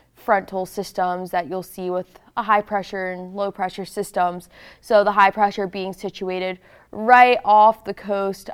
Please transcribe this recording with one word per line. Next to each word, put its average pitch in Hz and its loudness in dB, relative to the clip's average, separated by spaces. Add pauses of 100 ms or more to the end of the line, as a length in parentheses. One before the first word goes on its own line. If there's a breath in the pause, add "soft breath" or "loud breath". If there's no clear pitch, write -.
(160 soft breath)
frontal 190 -2
systems 180 -6
that 175 -2
you'll 185 -6
see 180 -10
with 185 -8 (160)
a 233 -4
high 208 2
pressure 190 -6
and 180 -12
low 202 -4
pressure 185 -8
systems. 180 -4 (320 loud breath)
So 208 2
the 202 2
high 196 4
pressure 202 -2
being 190 -10
situated 185 -8 (320 soft breath)
right 247 6
off 214 6
the 196 -8
coast 196 -6